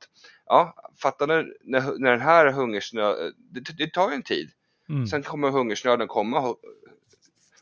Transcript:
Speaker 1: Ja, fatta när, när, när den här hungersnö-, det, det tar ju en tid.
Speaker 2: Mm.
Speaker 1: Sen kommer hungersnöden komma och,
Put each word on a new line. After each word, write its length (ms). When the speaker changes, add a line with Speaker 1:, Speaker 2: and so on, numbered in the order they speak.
Speaker 1:
Ja, 300
fatta 240
när, 200
när, 180
när 120
den 100
här 300
hungersnö-, 880
det, 400
det 160
tar 160
ju 60
en 80
tid. 260
Speaker 2:
Mm. 180
Speaker 1:
Sen 160
kommer 260
hungersnöden 580
komma 320
och, 180